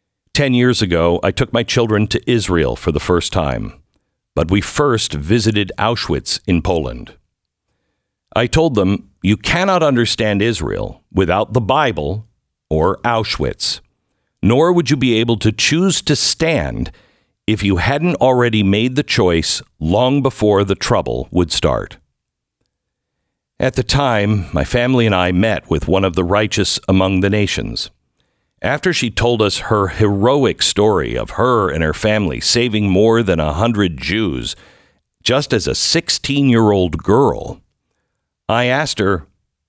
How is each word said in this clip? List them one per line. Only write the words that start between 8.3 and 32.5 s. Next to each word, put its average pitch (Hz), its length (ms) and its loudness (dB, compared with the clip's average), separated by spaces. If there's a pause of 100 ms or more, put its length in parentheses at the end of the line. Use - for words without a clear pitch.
I 120 140 0
told 160 260 0
them, 98 360 -2 (120)
"You 101 140 2
cannot 180 480 0
understand 113 580 0
Israel 52 720 -4
without 92 400 0
the 120 80 0
Bible 107 680 -2 (420)
or 80 360 0
Auschwitz, - 760 -4 (600)
nor 135 320 4
would 170 160 2
you 147 80 2
be 123 180 2
able 117 220 2
to 107 140 0
choose 165 500 0
to - 140 0
stand 85 800 -2 (560)
if 104 160 0
you 98 140 2
hadn't 147 380 0
already 120 460 2
made 107 320 0
the 143 80 0
choice 87 580 0 (200)
long 123 420 2
before 104 400 2
the 98 140 0
trouble 67 560 -2
would 87 180 2
start." 58 460 -2 (1600)
At - 160 -2
the 127 80 0
time, 107 720 0
my 73 100 0
family 120 440 2
and 101 80 2
I 90 180 2
met 95 360 0
with 80 200 -2
one 95 160 2
of 92 100 0
the 95 80 0
righteous 101 640 0
among 95 320 2
the 98 120 2
nations. 76 600 -4 (720)
After 147 300 -2
she 123 180 -4
told 117 320 0
us 101 160 0 (120)
her 101 180 2
heroic 104 760 2
story 85 540 0
of 55 140 -6
her 113 400 0
and 80 120 -2
her 78 120 0
family 104 460 -2
saving 107 480 0